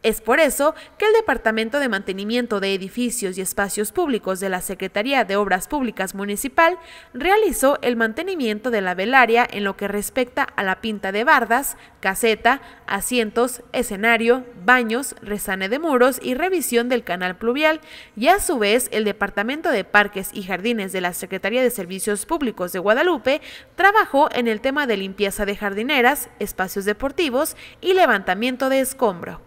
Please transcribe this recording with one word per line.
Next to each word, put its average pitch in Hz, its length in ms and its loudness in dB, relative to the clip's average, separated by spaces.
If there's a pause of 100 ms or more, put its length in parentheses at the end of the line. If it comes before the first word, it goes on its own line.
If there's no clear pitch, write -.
Es 220 160 0
por 254 180 2
eso 302 380 2 (200)
que 415 100 0
el 440 60 6
Departamento 233 680 2
de 269 80 0
Mantenimiento 202 720 -2
de 196 120 0
Edificios 190 640 -4
y 190 40 -6
Espacios 202 500 -4
Públicos 214 480 -2
de 196 100 -4
la 185 120 -2
Secretaría 208 640 -2
de 190 100 -2
Obras 202 320 0
Públicas 226 480 -4
Municipal 262 640 0 (360)
realizó 311 680 2
el 247 140 0
mantenimiento 233 760 -2
de 220 100 0
la 185 140 -2
velaria 233 560 4
en 202 140 -6
lo 196 120 -2
que 202 120 -6
respecta 247 560 -2
a - 180 -6
la 185 180 -2
pinta 208 300 -6
de 208 140 -2
bardas, 262 520 2 (220)
caseta, 220 640 0 (260)
asientos, 233 760 -2 (100)
escenario, 233 720 2 (200)
baños, 240 560 2
resane 190 480 -6
de 262 120 0
muros 262 420 4
y 254 120 -2
revisión 277 540 0
del 247 140 0
canal 180 340 -4
pluvial, 311 440 0 (340)
y 240 140 0
a 381 100 6
su 302 220 -2
vez 214 320 2
el 220 100 0
Departamento 208 720 -2
de 285 100 0
Parques 202 500 0
y 202 120 -10
Jardines 190 480 -4
de 185 80 -2
la 180 120 -2
Secretaría 196 480 -4
de 247 100 4
Servicios 190 540 -6
Públicos 247 460 -4
de 190 80 -6
Guadalupe 262 640 2 (340)
trabajó 381 580 4
en 240 140 0
el 220 140 -2
tema 277 260 -2
de 220 100 0
limpieza 196 480 -4
de 202 120 -4
jardineras, 240 720 0 (100)
espacios 190 460 -6
deportivos 269 720 -2 (240)
y 370 140 2
levantamiento 247 720 2
de 269 100 4
escombro. 185 680 -2